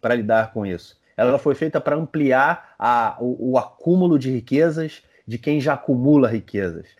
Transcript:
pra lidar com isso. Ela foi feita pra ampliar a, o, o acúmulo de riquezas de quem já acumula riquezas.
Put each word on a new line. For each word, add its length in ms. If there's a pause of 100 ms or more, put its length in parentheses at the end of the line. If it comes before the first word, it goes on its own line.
pra 120
lidar 380
com 140
isso. 320 (180)
Ela 220
foi 160
feita 260
pra 160
ampliar 840
a, 400
o, 340
o 60
acúmulo 600
de 120
riquezas 720 (240)
de 120
quem 240
já 100
acumula 560
riquezas. 600 (120)